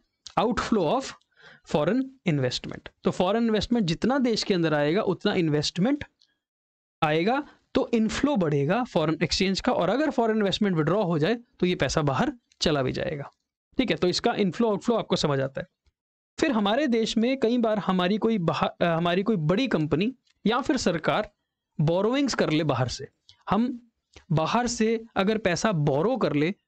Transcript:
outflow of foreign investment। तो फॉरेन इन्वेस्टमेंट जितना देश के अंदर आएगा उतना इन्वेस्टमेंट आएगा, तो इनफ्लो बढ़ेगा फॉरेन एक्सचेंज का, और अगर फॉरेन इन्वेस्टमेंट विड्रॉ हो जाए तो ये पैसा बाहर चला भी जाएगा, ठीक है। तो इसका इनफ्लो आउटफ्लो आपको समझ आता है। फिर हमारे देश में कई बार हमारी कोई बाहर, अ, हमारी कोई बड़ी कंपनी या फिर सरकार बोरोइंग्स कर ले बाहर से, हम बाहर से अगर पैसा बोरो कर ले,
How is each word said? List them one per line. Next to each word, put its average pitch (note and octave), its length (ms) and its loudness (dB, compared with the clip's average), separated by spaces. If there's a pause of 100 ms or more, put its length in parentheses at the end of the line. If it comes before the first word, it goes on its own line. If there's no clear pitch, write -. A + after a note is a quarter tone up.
(380)
outflow G#3 640 2
of - 120 -8 (600)
foreign F3 300 2 (260)
investment। - 600 -2 (160)
तो F3 60 0
फॉरेन G3+ 320 2
इन्वेस्टमेंट A3+ 440 0
जितना G#3 320 0
देश A#3+ 240 0
के G3+ 120 0
अंदर D#3+ 200 2
आएगा D3+ 280 2
उतना G3 320 0
इन्वेस्टमेंट F3 680 0 (1000)
आएगा, F3 420 0 (300)
तो C4 200 0
इनफ्लो A#3+ 420 0
बढ़ेगा E3 480 0
फॉरेन D#3+ 380 0
एक्सचेंज F#3 380 0
का, A#3+ 120 0
और F3 160 0
अगर C4+ 220 0
फॉरेन A3+ 260 0
इन्वेस्टमेंट G3 400 0
विड्रॉ D#3+ 260 2
हो E3+ 160 0
जाए E3+ 160 0
तो - 320 -4
ये F3+ 80 2
पैसा D#3 280 0
बाहर D3 300 0 (280)
चला D3 220 2
भी C3 100 -2
जाएगा, C#3 380 -6 (480)
ठीक A#3 120 0
है। E3 60 -2
तो F3+ 120 0
इसका A3+ 260 0
इनफ्लो G#3 360 0
आउटफ्लो A3 260 -2
आपको F3+ 200 -2
समझ C#3+ 240 0
आता C3+ 200 -6
है। F3+ 60 -10 (720)
फिर D#4+ 100 2
हमारे A3 360 0
देश A3+ 300 0
में B3+ 240 0
कई A#3+ 180 2
बार A3 200 0
हमारी F#3 400 0
कोई A3 200 0
बाहर, E3 300 0
अ, E3+ 280 0
हमारी F3 260 0
कोई G#3+ 140 0
बड़ी F3+ 320 0
कंपनी D#3+ 460 0 (320)
या A#3+ 140 2
फिर C4+ 160 0
सरकार F3 540 -2 (500)
बोरोइंग्स G#3 540 2
कर D#3+ 160 0
ले D#3 140 2
बाहर B2+ 240 0
से, - 200 -10 (420)
हम A#3+ 400 -2 (420)
बाहर D#3+ 340 0
से A3+ 380 -2 (120)
अगर G#3+ 220 0
पैसा G3 340 0
बोरो D#3 440 2
कर F3+ 160 0
ले, D3+ 220 0 (140)